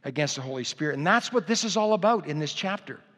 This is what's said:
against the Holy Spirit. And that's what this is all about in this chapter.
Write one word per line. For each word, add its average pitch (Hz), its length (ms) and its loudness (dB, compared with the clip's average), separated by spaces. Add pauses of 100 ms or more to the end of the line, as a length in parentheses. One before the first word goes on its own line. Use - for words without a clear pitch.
against 143 320 -2
the 139 60 -8
Holy 131 220 -6
Spirit. 147 340 -2
And 143 80 -2
that's 226 280 2
what 202 140 2
this 220 160 2
is 202 120 -2
all 214 180 4
about 202 340 2
in 147 120 -2
this 147 140 -2
chapter. 190 460 -6 (180)